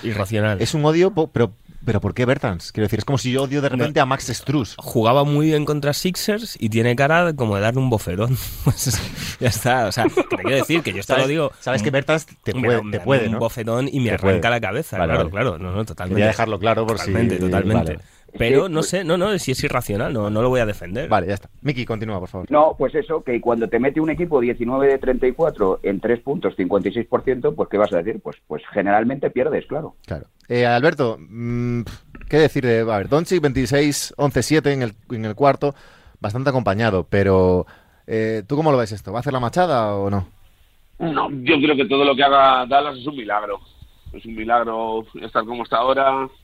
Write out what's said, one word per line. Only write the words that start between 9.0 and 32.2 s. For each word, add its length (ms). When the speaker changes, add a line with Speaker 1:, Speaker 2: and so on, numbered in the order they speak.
Speaker 1:
ya 80
está, 400
o 60
sea, 120
que 300
te 80
quiero 140
decir 260
que 80
yo 80
esto 140
Speaker 2:
¿Sabes? 140
Speaker 1:
lo 20
digo. 220
Speaker 2:
Sabes 200
que 100
Bertans 340
te 80
Speaker 1:
Hombre, 200
Speaker 2:
puede, 120
Speaker 1:
me 80
Speaker 2:
te 60
Speaker 1:
da 80
Speaker 2:
puede, 220
Speaker 1:
un 60
Speaker 2:
¿no? 60
Speaker 1:
bofetón 500
y 120
me 80
Speaker 2:
Te 60
Speaker 1:
arranca 260
Speaker 2:
puede. 80
Speaker 1:
la 100
cabeza, 380
Speaker 2:
Vale, 160
Speaker 1:
claro, 160
Speaker 2:
vale. 20
Speaker 1:
claro, 280
no, 120
no, 140
totalmente. 300
Speaker 2:
Quería 120
dejarlo 320
claro 260
por 140
si 120
Speaker 1:
Totalmente, 280
totalmente. 540
Speaker 2:
vale. 60
Speaker 1:
Pero 300
Speaker 3:
Sí, 60
Speaker 1:
no 80
Speaker 3:
pues 80
Speaker 1:
sé, 160
no, 120
no, 220
si 120
es 120
irracional, 480
no, 180
no 120
lo 80
voy 100
a 60
defender. 420
Speaker 2:
Vale, 200
ya 80
está. 120
Miki, 240
continúa, 340
por 80
favor. 240
Speaker 3:
No, 260
pues 160
eso, 300
que 160
cuando 300
te 100
mete 220
un 80
equipo 320
diecinueve 500
de 60
treinta 280
y 60
cuatro 520
en 180
tres 180
puntos, 380
cincuenta 320
y 40
seis 140
por 160
ciento, 320
pues 140
¿qué 80
vas 160
a 100
decir? 180
Pues, 140
pues 160
generalmente 560
pierdes, 380
claro. 280
Speaker 2:
Claro. 200
Eh, 160
Alberto, 520
mm, 640